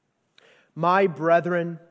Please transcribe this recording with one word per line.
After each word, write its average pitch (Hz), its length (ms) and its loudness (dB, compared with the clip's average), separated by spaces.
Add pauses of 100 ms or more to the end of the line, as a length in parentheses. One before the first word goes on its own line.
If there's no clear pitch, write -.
(720)
"My 180 320 2
brethren, 170 760 -2 (120)